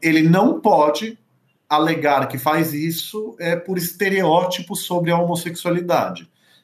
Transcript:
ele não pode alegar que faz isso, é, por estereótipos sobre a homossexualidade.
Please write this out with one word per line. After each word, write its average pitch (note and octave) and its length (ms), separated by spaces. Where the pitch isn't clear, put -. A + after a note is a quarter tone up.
ele D#3+ 220
não F#3+ 360
pode F#3+ 600
alegar D3 580
que C3 120
faz D#3 340
isso, E3 640
é, E3+ 160
por F3+ 220
estereótipos F3+ 1080
sobre F3 260
a E3+ 80
homossexualidade. E3+ 1120